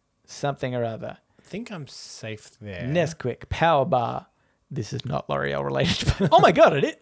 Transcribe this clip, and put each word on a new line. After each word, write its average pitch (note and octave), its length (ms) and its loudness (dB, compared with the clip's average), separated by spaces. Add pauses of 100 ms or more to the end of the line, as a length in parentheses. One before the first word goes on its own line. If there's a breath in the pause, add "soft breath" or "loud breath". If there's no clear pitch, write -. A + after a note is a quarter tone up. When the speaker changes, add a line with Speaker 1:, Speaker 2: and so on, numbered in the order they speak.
(260)
Speaker 1:
something C#3 480 -4
or A#2+ 100 0
other. A2+ 340 -8 (200)
Speaker 2:
I - 40 -20
think A#3 280 -12
I'm D#3+ 160 -10
safe - 640 -12 (100)
there. G2 220 -10
Speaker 1:
Nesquik, D3 680 -4
Power D#3 360 2
Bar. A#2+ 420 -2 (460)
This A#2+ 200 -6
is B2 120 -8
not - 240 -6
L'Oreal C#3+ 360 -2
related. C#3 500 0
<laughs> - 40 -8
But, F#3+ 140 2
oh A3+ 80 8
my F#3+ 120 8
God, G3+ 240 6
it C#3 80 2
is. D4+ 180 -2